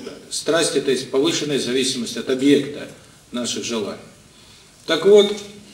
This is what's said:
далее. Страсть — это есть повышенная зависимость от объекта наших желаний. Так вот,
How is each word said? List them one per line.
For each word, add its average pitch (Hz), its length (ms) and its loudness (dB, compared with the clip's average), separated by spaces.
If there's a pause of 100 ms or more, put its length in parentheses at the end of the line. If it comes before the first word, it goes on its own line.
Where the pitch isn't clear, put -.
далее. - 160 -16 (100)
Страсть — - 460 0
это 139 140 0
есть - 200 -2
повышенная 147 480 0
зависимость 120 580 -2
от 117 140 -4
объекта 131 560 2 (460)
наших 113 320 -6
желаний. 104 340 -6 (880)
Так 160 200 0
вот, 202 260 8 (420)